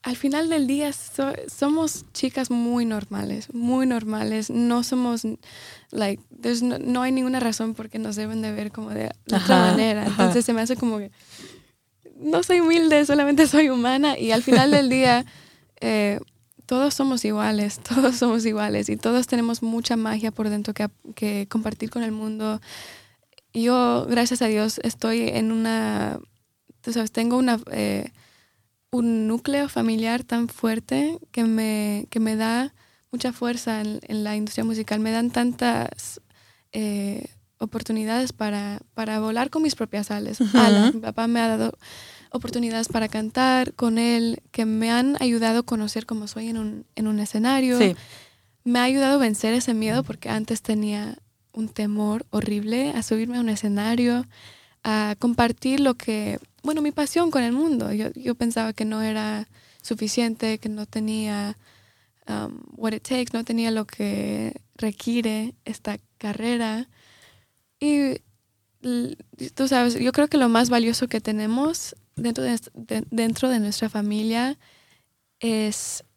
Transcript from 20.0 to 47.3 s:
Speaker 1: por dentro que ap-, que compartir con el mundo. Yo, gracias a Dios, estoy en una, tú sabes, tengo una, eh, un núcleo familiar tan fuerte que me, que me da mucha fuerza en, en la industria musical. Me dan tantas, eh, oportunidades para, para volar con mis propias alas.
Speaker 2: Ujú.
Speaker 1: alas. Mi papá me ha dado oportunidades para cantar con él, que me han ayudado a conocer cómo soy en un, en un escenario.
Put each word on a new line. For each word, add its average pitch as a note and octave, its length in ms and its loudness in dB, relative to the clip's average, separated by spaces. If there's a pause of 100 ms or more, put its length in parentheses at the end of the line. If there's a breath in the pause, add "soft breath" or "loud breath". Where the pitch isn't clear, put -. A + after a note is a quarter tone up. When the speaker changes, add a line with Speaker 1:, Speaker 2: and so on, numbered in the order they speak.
Speaker 1:
por G#3+ 180 -2
dentro G#3 240 -4
que - 100 -4
ap-, - 300 -10
que G#3 360 -4
compartir A3 400 -4
con A#3+ 120 -4
el A3 100 -4
mundo. G#3+ 480 -6 (920 loud breath)
Yo, A#3+ 560 2
gracias A#3+ 340 2
a A3+ 60 2
Dios, G#3+ 340 0
estoy A3+ 460 -2
en A3 240 0
una, A3 680 -2 (640)
tú A#3 100 -6
sabes, A3 200 -2
tengo A#3 260 0
una, A#3+ 220 2 (100)
eh, - 400 -2 (800)
un A3+ 380 0
núcleo C#4 400 -2
familiar A3+ 560 0
tan A#3 240 -2
fuerte C4 680 -2 (120)
que A#3 140 0
me, G#3+ 680 0
que A#3+ 100 -4
me A3 160 0
da A3+ 380 -2 (380)
mucha B3 200 -4
fuerza A#3+ 480 -4
en, G#3+ 280 -6
en G#3+ 160 -4
la G#3 100 -4
industria G#3+ 300 -4
musical. A3 340 -2
Me A3 140 0
dan A#3 180 0
tantas, A#3+ 880 -2 (520)
eh, G3+ 540 -4 (320)
oportunidades A3 720 -4
para, G3+ 480 -4 (140)
para G#3+ 260 -4
volar A#3 300 -2
con D#4+ 120 -2
mis D4+ 140 0
propias G#3+ 340 -6
alas. G#3 300 -6
Speaker 2:
Ujú. A3+ 180 4
Speaker 1:
alas. A3 360 8
Mi A3+ 60 -4
papá A3+ 280 -2
me A#3 120 2
ha A3+ 80 2
dado A3 300 -2 (520 loud breath)
oportunidades A#3 580 -4
para A3 200 -2
cantar B3+ 640 0
con A#3 240 2
él, A#3 520 2
que A3+ 160 -2
me A3 240 0
han B3+ 320 4
ayudado A#3 380 2
a - 20 -6
conocer A3 440 -4
cómo G#3+ 200 -8
soy A3 220 -10
en A3+ 100 -4
un, G#3+ 280 -6 (100)
en A3 100 -2
un G#3+ 140 0
escenario. B3 580 2